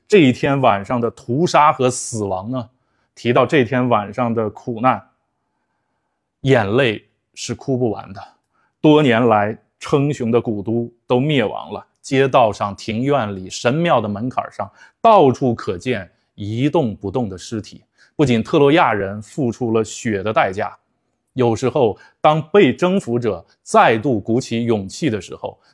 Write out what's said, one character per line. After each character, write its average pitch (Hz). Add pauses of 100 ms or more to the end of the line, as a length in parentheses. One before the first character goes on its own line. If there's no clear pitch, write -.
这 214
一 151
天 139
晚 104
上 123
的 117
屠 151
杀 151
和 127
死 113
亡 98
呢？ 127 (440)
提 -
到 123
这 139
天 127
晚 107
上 120
的 110
苦 113
难， 120 (1400)
眼 120
泪 120 (260)
是 -
哭 131
不 123
完 98
的。 98 (600)
多 151
年 120
来 107 (220)
称 143
雄 117
的 117
古 107
都 117 (140)
都 123
灭 143
亡 64
了， - (140)
街 135
道 123
上、 101
庭 110
院 127
里、 92
神 123
庙 156
的 107
门 104
槛 -
上， 101 (300)
到 190
处 120
可 95
见 104 (220)
一 110
动 135
不 98
动 117
的 92
尸 104
体。 - (360)
不 -
仅 113
特 165
洛 143
亚 160
人 101
付 120
出 113
了 110
血 104
的 107
代 110
价， 98 (540)
有 120
时 123
候 117 (220)
当 156
被 202
征 185
服 120
者 104 (180)
再 165
度 113
鼓 117
起 120
勇 107
气 135
的 104
时 -
候， - (160)